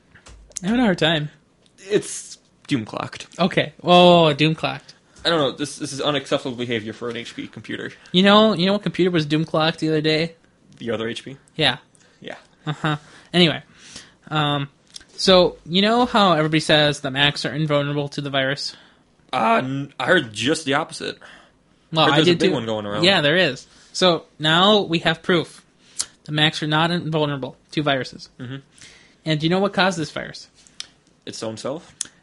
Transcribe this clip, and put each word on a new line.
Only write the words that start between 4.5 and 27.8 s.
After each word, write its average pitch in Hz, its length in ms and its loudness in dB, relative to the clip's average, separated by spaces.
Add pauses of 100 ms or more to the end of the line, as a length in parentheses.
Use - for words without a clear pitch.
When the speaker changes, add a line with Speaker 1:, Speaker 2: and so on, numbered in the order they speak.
Speaker 1:
clocked. 135 400 -8 (300)
Speaker 2:
I 160 60 -2
don't 170 100 0
know. 131 120 0
This, 143 260 -8
this 143 140 -10
is 135 80 -8
unacceptable 139 560 -4
behavior 117 360 -6
for 117 160 -10
an 117 80 -8
H 117 180 -14
P - 140 -12
computer. - 420 -12 (220)
Speaker 1:
You 180 100 4
know, 214 300 8
you 170 140 0
know 196 80 2
what 208 80 -4
computer 180 280 0
was 160 160 0
doom 156 180 0
clocked 160 360 -2
the 160 80 -2
other 156 120 0
day? 156 340 -2 (420)
Speaker 2:
The 117 160 -8
other 110 160 -4
H - 160 -10
P? 135 120 -16 (200)
Speaker 1:
Yeah. 131 220 0 (420)
Speaker 2:
Yeah. - 160 -14 (300)
Speaker 1:
Uh-huh. 151 300 -4 (360)
Anyway, 156 300 2 (680)
um, 147 380 -2 (480)
so 180 500 4
you 175 160 0
know 233 240 2
how 202 280 4
everybody 156 260 2
says 151 400 2
that 135 100 -6
Macs 139 340 0
are 143 80 -4
invulnerable 143 580 -2
to - 100 -10
the 143 100 -6
virus? 135 460 -4 (560)
Speaker 2:
Uh, 226 320 2
n-, 139 340 -8
I 127 80 -6
heard 151 260 0
just 120 340 -2
the 135 80 -2
opposite. - 440 -6 (760)
Speaker 1:
Well, 156 140 2
Speaker 2:
Heard - 60 4
Speaker 1:
I 143 40 2
Speaker 2:
there's 156 100 4
Speaker 1:
did 175 100 4
Speaker 2:
a - 20 -4
big 190 120 2
Speaker 1:
too. - 40 -2
Speaker 2:
one 117 120 -4
going 107 200 -4
around. 104 180 -4
Speaker 1:
Yeah, 185 180 2
there 147 140 2
is. 151 300 0 (260)
So 175 340 2 (120)
now 180 440 4
we 165 180 -2
have 160 220 -2
proof. - 420 -2 (600)
The 151 80 -10
Macs 151 300 0
are 156 60 -4
not 160 220 2
invulnerable 147 680 -4 (160)
to 156 100 -2